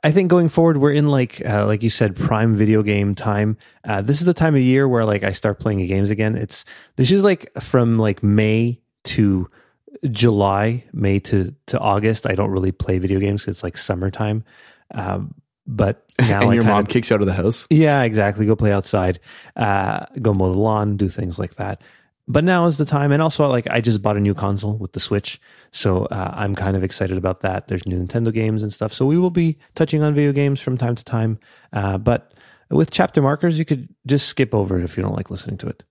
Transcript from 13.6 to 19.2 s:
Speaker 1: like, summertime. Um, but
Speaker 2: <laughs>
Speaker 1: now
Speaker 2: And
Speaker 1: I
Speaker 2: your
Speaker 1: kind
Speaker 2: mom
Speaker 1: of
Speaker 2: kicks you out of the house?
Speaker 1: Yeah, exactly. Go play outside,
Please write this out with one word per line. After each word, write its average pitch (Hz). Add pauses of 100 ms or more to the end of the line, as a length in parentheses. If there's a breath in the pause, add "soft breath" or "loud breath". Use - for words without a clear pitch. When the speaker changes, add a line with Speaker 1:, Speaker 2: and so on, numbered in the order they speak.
Speaker 1:
like, 87
summertime. 104 (500 soft breath)
Um, 95 (320)
but 107
Speaker 2:
<laughs> -
Speaker 1:
now 107
Speaker 2:
And 117
Speaker 1:
I 117
Speaker 2:
your 117
Speaker 1:
kind 107
Speaker 2:
mom 104
Speaker 1:
of 101
Speaker 2:
kicks 120
you 117
out 104
of 101
the 95
house? 95
Speaker 1:
Yeah, 151
exactly. 107
Go 107
play 107
outside, 92 (380 loud breath)